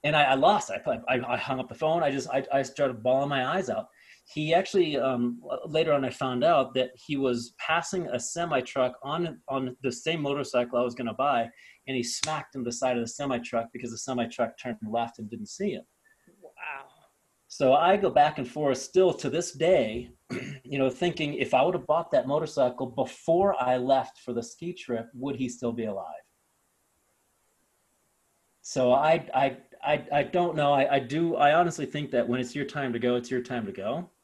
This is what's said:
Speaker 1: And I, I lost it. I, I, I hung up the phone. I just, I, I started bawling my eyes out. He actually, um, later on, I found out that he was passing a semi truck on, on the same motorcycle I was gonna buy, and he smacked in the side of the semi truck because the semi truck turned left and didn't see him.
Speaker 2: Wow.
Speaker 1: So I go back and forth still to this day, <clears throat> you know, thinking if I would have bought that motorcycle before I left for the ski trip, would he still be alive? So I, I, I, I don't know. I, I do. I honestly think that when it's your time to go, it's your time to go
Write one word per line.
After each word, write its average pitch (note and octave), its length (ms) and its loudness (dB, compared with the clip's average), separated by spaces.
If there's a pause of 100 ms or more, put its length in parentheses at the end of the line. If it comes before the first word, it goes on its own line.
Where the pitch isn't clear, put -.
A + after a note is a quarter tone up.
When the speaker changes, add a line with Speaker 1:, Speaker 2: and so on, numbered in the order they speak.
Speaker 1:
And D3+ 100 0
I, D3 80 4
I C3+ 120 4
lost D#3+ 360 4
it. G2 160 -8
I, B2 300 -2
I, B2 180 -2
I - 20 0
hung C3 220 -4
up B2+ 100 -6
the B2 60 -14
phone. D#3+ 300 0
I C#3+ 80 2
just, C3 180 -4
I, C3+ 220 0
I C3+ 100 4
started B2+ 400 -2
bawling C3+ 260 4
my C#3 280 0
eyes F#3 120 -2
out. G#2+ 200 -4 (400)
He D#3 240 -2
actually, F3 440 2
um, A#2+ 440 0 (260)
later D#3+ 260 2
on, C#3 120 2
I B2 60 -2
found B2+ 320 -2
out D3 320 4
that B2+ 200 0
he - 220 -6
was B2 420 0
passing E3 500 -2
a A#2+ 100 -4
semi D#3+ 420 -2
truck B2+ 420 -2
on, D#3 460 -4
on C3 340 -4
the C3+ 80 0
same D#3+ 300 -4
motorcycle B2+ 580 0
I B2 40 2
was A#2+ 140 -2
gonna A#2 180 -6
buy, B2+ 340 0 (380)
and C3+ 100 -4
he A#2+ 60 -2
smacked C#3 540 -6
in B2+ 80 -6
the A#2+ 80 -4
side B2+ 240 -2
of A#2 80 -2
the A2+ 40 -8
semi C3+ 300 -4
truck A#2 340 -4
because B2 200 -10
the A2+ 60 -12
semi C3 280 -4
truck A#2+ 320 -4
turned A#2 200 -8 (100)
left A#2 320 -4
and G#2+ 100 -10
didn't A#2 180 -12
see G3 240 -4
him. - 120 -10 (580)
Speaker 2:
Wow. C#3+ 440 -16 (600)
Speaker 1:
So C3+ 280 4
I F3 220 6
go G3 140 2
back D3+ 280 4
and B2+ 100 -6
forth C#3 300 0
still F#3 360 4
to C3+ 160 -4
this E3 220 -2
day, C3 580 2 (280)
<clears throat> C#3+ 260 -12
you C3+ 140 -6
know, C3 120 4
thinking D#3 440 -2
if - 200 0
I B2+ 80 6
would F3 120 4
have C3 120 -6
bought E3 240 0
that C3+ 160 2
motorcycle C#3 600 0
before E3 760 0
I B2+ 140 2
left B2+ 420 0
for - 140 -10
the A#2+ 100 -2
ski E3+ 300 -10
trip, A#2 420 -6
would C3 220 -6
he B2 120 -4
still A#2+ 240 -4
be A#2 120 -6
alive? G2 220 -6 (2500)
So B2+ 300 2
I, D#3 400 4
I, C3+ 240 2 (280)
I, C#3+ 280 0
I C#3+ 120 4
don't F3 320 0
know. C#3+ 160 4
I, C#3 240 4
I - 20 4
do. D#3 380 0
I D3 180 6
honestly E3 320 2
think D3 240 -6
that A#2+ 180 2
when B2 120 0
it's B2 160 -6
your C#3+ 80 -4
time C#3 280 -6
to A#2 60 -4
go, B2 160 2
it's A#2+ 160 -4
your B2+ 120 -2
time B2 240 -6
to - 60 -8
go B2+ 380 -6 (140)